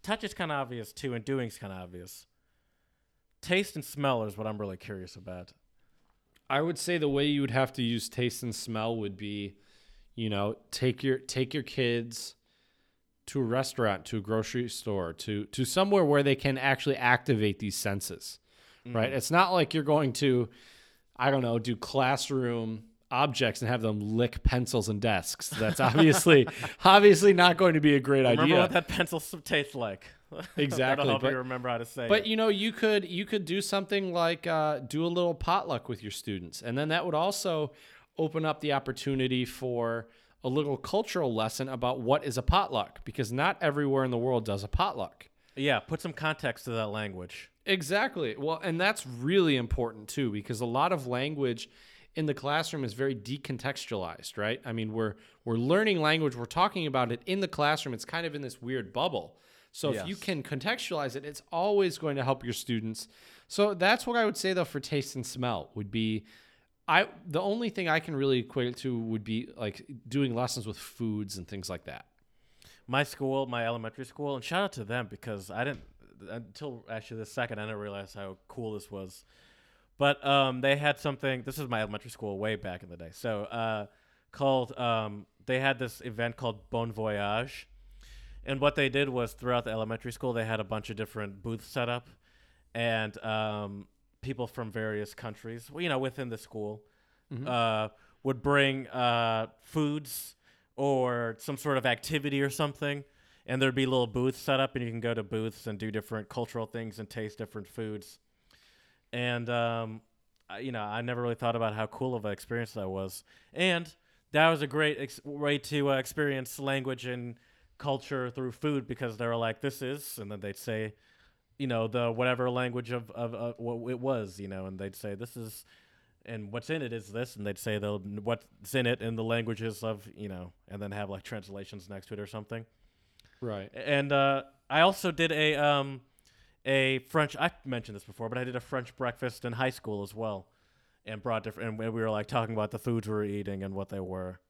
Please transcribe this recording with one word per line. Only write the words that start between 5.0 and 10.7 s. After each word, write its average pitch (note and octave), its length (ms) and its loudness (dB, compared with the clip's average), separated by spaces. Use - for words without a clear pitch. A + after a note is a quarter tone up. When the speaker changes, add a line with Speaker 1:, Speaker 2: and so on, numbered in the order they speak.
Speaker 1:
about. F2+ 380 -14
Speaker 2:
I C#3 120 2
would E3 160 0
say F3 200 0
the D3+ 120 2
way C#3 160 4
you D3 160 4
would B2 100 0
have C3 220 2
to C3 80 -4
use A#2 280 0
taste B2 340 -2
and A#2 120 -4
smell A2+ 420 -2
would G2+ 200 -6
be G2+ 380 -8
you A2 140 0
know, G#2 260 0